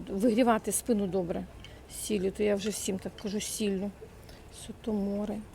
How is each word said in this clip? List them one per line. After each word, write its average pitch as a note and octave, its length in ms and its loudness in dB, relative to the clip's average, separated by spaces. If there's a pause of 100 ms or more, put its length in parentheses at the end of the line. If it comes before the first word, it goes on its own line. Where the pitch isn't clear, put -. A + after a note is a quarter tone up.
вигрівати A3 640 6
спину G3+ 360 2
добре. F#3 360 0 (480)
З - 40 -12
сіллю, G3 360 0
то G#3 120 -2
я G#3 120 4
вже G3+ 140 0
всім F#3+ 300 -2
так F#3 120 -8 (100)
кажу, G#3 200 -2
з - 20 -2
сіллю. G3+ 480 0 (720)
Сутомори. G#3 720 -2 (180)